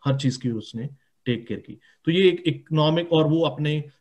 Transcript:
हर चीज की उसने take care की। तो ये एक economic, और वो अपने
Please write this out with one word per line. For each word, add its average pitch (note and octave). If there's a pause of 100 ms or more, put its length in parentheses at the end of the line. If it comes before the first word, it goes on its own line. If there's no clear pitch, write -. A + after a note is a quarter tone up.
हर C3+
चीज C3
की B2
उसने A2+ (360)
take A#2
care G2+
की। - (240)
तो E3
ये F#3
एक F3
economic, D#3
और D#3
वो D#3+
अपने D3+ (160)